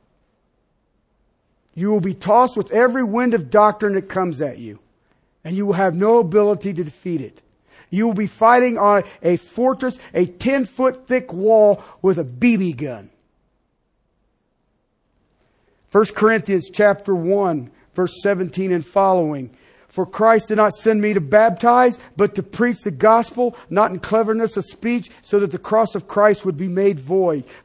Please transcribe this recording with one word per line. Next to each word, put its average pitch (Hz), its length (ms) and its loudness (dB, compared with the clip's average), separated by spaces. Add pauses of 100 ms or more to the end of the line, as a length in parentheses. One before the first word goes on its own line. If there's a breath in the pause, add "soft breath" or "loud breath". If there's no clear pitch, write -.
(1700)
You 185 160 -4
will 214 100 2
be 185 140 -4
tossed 247 420 2
with 208 160 -6
every 247 320 2
wind 233 300 0
of 156 160 -4
doctrine 208 460 2
that 190 120 -4
comes 180 320 -6
at 139 200 -6
you, 107 180 -16 (640)
and 165 120 -8
you 202 100 -4
will 202 80 0
have 180 220 0
no 214 240 2
ability 202 540 0
to 170 100 -6
defeat 160 380 -8
it. - 200 -18 (480 soft breath)
You 208 160 -2
will 226 80 0
be 202 140 -2
fighting 240 500 2
on 202 260 2 (200 loud breath)
a 175 140 2
fortress, 254 600 -4 (160 loud breath)
a 175 140 0
ten-foot 254 800 -4
thick 254 260 -2
wall 208 500 4 (200 loud breath)
with 185 160 2
a 156 40 -6
B 131 340 0
B 180 160 -2
gun. 120 360 -12 (2750)
First 208 240 2
Corinthians 208 580 0
chapter 202 440 0
one, 170 560 -2 (240 soft breath)
verse 180 260 -4
seventeen 185 500 -2
and 170 140 -2
following. 165 640 0 (400 soft breath)
"For 185 160 -6
Christ 220 420 2
did 214 80 -4
not 214 160 2
send 220 300 -2
me 214 120 -2
to 196 60 0
baptize, 233 800 2 (160 loud breath)
but 202 200 -2
to - 80 -6
preach 240 400 -4
the 208 80 -6
gospel, 226 640 0 (120 loud breath)
not 180 220 0
in 185 80 -10
cleverness 220 560 -2
of 196 80 -4
speech, 233 480 -6 (100)
so - 200 -2
that 190 100 -2
the 180 60 -10
cross 220 380 -2
of 185 120 -10
Christ 208 380 2
would 180 100 -2
be 180 140 -8
made 190 280 0
void." 156 460 -2 (220 loud breath)